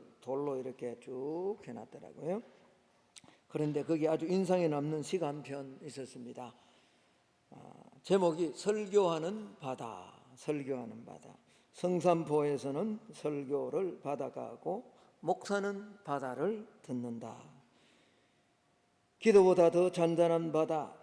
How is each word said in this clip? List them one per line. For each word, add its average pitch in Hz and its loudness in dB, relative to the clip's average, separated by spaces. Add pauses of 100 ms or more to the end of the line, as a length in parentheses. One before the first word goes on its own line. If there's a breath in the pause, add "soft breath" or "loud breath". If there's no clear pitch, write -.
(220)
돌로 135 -4
이렇게 123 -8
쭉 160 -6
해놨더라고요. 127 -8 (1040 soft breath)
그런데 147 -2
거기 156 2
아주 160 0
인상에 180 2
남는 147 0
시가 165 -2
한 143 -6
편 139 -10
있었습니다. 123 -14 (1000 soft breath)
아, - -20 (280)
제목이 170 2
설교하는 202 0
바다, 117 -10 (220)
설교하는 127 -6
바다. - -18 (440 soft breath)
"성산포에서는 165 0 (140)
설교를 143 -4
받아가고 139 -6 (280 soft breath)
목사는 202 -4
바다를 143 -4 (160)
듣는다. 120 -8 (1800 soft breath)
기도보다 185 10
더 180 4
잔잔한 165 2
바다, 156 0